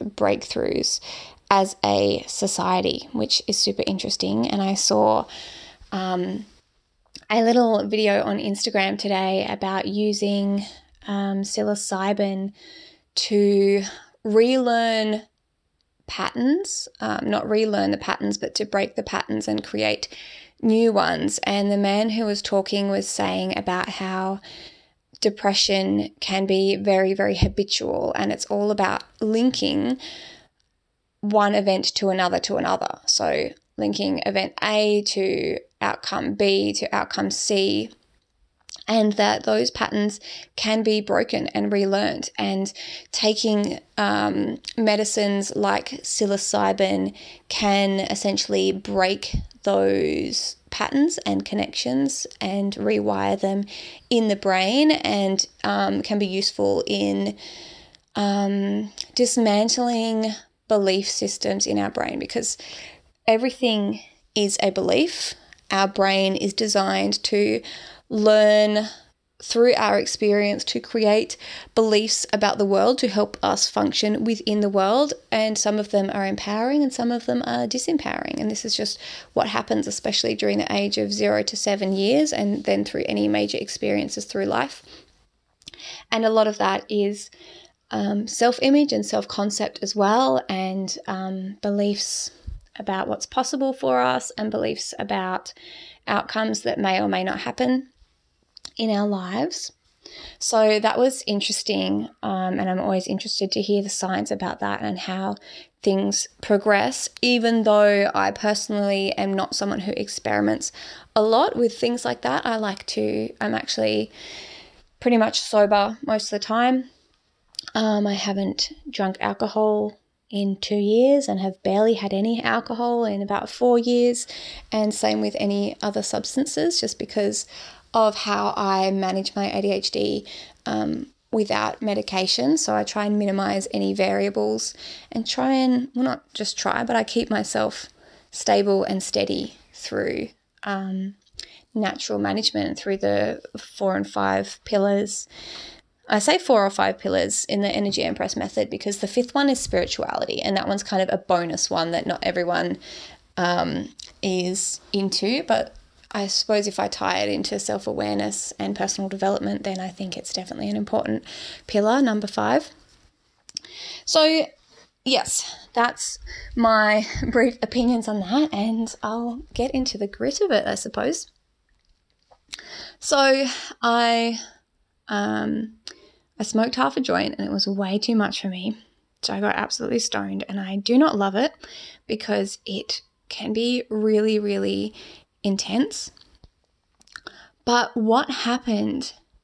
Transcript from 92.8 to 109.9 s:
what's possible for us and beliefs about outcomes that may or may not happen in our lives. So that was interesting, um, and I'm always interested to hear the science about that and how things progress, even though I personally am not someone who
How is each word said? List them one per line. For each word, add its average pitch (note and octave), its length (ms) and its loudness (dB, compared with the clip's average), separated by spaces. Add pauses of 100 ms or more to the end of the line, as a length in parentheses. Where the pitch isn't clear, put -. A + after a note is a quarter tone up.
what's - 200 -4
possible C4 480 -2
for B3+ 280 2
us B3+ 360 0
and G#3+ 120 -4
beliefs G#3+ 480 -4
about F#3+ 560 -4 (540)
outcomes G#3+ 540 -2
that - 180 -2
may F#3+ 220 2
or G#3 80 0
may F#3 120 0
not F#3+ 200 -4
happen B3+ 480 0 (880)
in A3+ 120 0
our G#3 160 2
lives. G3+ 680 -4 (640)
So G#3+ 400 4
that G#3+ 180 2
was C4 300 2
interesting, G3+ 800 -2 (160)
um, F#3+ 360 -2
and F#3+ 100 0
I'm F#3 100 0
always F#3+ 280 0
interested G3 440 -4
to G#3+ 100 0
hear G3+ 220 2
the G3+ 60 -6
science G3 420 -4
about G3 300 -4
that - 200 -4
and - 180 -4
how F#3+ 360 -4 (480)
things G3 460 2 (120)
progress, G#3 680 2 (120)
even A#3 420 4
though G#3 520 6
I G3 160 2
personally G3+ 800 0
am G3 220 -2
not F#3+ 200 -2
someone G3+ 280 -2
who G3 160 -6